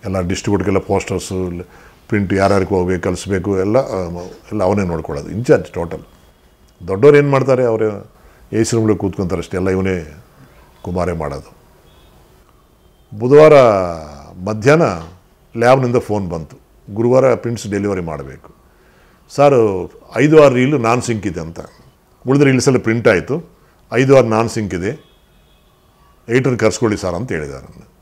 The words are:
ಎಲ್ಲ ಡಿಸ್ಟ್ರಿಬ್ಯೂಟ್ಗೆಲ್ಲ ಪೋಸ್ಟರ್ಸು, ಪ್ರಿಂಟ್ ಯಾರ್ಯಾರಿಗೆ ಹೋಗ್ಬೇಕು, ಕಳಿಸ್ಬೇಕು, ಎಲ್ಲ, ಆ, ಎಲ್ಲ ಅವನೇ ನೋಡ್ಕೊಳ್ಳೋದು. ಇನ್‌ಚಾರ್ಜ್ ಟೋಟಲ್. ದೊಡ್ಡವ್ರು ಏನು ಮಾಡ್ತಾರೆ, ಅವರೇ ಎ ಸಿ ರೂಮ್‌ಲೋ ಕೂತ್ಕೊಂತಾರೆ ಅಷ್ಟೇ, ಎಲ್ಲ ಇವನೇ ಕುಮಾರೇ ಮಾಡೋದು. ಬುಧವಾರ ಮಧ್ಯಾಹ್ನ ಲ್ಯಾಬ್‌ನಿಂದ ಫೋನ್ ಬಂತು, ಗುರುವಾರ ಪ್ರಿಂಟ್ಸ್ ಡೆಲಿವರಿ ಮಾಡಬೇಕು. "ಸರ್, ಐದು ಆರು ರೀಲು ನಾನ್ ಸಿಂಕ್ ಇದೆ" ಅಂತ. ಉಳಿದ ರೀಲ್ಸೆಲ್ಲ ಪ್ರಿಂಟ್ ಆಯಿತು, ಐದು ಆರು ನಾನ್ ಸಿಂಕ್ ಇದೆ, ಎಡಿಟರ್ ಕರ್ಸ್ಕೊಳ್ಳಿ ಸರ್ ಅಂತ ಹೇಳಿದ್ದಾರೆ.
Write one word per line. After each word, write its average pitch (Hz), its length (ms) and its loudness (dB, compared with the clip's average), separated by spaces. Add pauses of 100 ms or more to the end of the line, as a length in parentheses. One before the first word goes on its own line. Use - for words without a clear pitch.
ಎಲ್ಲ 95 160 -4
ಡಿಸ್ಟ್ರಿಬ್ಯೂಟ್ಗೆಲ್ಲ 95 580 -2
ಪೋಸ್ಟರ್ಸು, 92 720 -6 (580)
ಪ್ರಿಂಟ್ 101 240 -2
ಯಾರ್ಯಾರಿಗೆ 98 360 2
ಹೋಗ್ಬೇಕು, 90 340 -2
ಕಳಿಸ್ಬೇಕು, 95 560 -4
ಎಲ್ಲ, 104 180 0
ಆ, 90 460 -4 (280)
ಎಲ್ಲ 107 120 -4
ಅವನೇ 98 220 0
ನೋಡ್ಕೊಳ್ಳೋದು. 80 440 -8
ಇನ್‌ಚಾರ್ಜ್ 107 380 0
ಟೋಟಲ್. 87 360 -10 (840)
ದೊಡ್ಡವ್ರು 123 300 6
ಏನು 143 120 2
ಮಾಡ್ತಾರೆ, 131 340 2
ಅವರೇ 107 480 -2 (480)
ಎ 113 40 2
ಸಿ 113 120 -2
ರೂಮ್‌ಲೋ 110 200 2
ಕೂತ್ಕೊಂತಾರೆ 90 440 -4
ಅಷ್ಟೇ, 90 180 -8
ಎಲ್ಲ 95 120 -2
ಇವನೇ 92 540 -4 (580)
ಕುಮಾರೇ 87 300 -4
ಮಾಡೋದು. 71 500 -10 (1600)
ಬುಧವಾರ 147 340 8 (840)
ಮಧ್ಯಾಹ್ನ 107 440 2 (760)
ಲ್ಯಾಬ್‌ನಿಂದ 123 360 4
ಫೋನ್ 104 340 -2
ಬಂತು, 82 280 -10 (360)
ಗುರುವಾರ 123 420 2
ಪ್ರಿಂಟ್ಸ್ 117 320 -10
ಡೆಲಿವರಿ 101 340 -4
ಮಾಡಬೇಕು. 71 540 -14 (800)
"ಸರ್, 113 540 2 (280)
ಐದು 151 260 6
ಆರು 135 120 6
ರೀಲು 131 220 2
ನಾನ್ 120 240 0
ಸಿಂಕ್ 107 260 -6
ಇದೆ" 87 120 -8
ಅಂತ. 82 200 -12 (680)
ಉಳಿದ 139 140 2
ರೀಲ್ಸೆಲ್ಲ 131 360 2
ಪ್ರಿಂಟ್ 117 300 0
ಆಯಿತು, 117 420 0 (440)
ಐದು 135 240 4
ಆರು 120 100 4
ನಾನ್ 110 220 0
ಸಿಂಕ್ 104 240 -6
ಇದೆ, 92 160 -4 (1400)
ಎಡಿಟರ್ 127 300 0
ಕರ್ಸ್ಕೊಳ್ಳಿ 110 380 0
ಸರ್ 90 180 -6
ಅಂತ 117 160 -8
ಹೇಳಿದ್ದಾರೆ. 69 600 -10 (100)